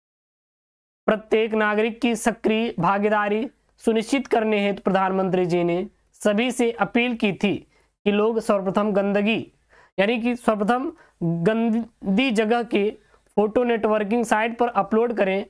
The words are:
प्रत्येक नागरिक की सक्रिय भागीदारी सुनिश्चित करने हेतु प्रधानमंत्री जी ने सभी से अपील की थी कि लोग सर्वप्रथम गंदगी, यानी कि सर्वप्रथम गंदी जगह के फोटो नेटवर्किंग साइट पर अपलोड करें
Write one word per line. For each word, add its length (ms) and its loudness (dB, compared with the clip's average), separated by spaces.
प्रत्येक 480 0
नागरिक 480 0
की 140 0
सक्रिय 640 -2
भागीदारी 680 0
सुनिश्चित 500 -2
करने 320 0
हेतु 220 -2
प्रधानमंत्री 640 0
जी 180 0
ने 240 -2
सभी 380 0
से 200 0
अपील 440 0
की 180 0
थी 240 -2
कि 80 2
लोग 280 2
सर्वप्रथम 520 0
गंदगी, 600 0
यानी 220 0
कि 140 0
सर्वप्रथम 580 -2
गंदी 1080 0
जगह 320 0
के 340 -2
फोटो 280 2
नेटवर्किंग 640 0
साइट 320 0
पर 100 2
अपलोड 460 0
करें 360 0